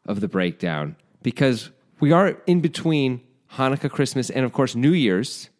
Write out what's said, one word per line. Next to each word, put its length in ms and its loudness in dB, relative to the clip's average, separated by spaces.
of 140 -4
The 80 -2
Breakdown 680 -4
because 480 -2
we 120 4
are 240 4
in 140 4
between 600 0
Hanukkah, 360 -2
Christmas, 400 -2
and 140 0
of 80 -4
course 220 0
New 180 2
Year's. 560 0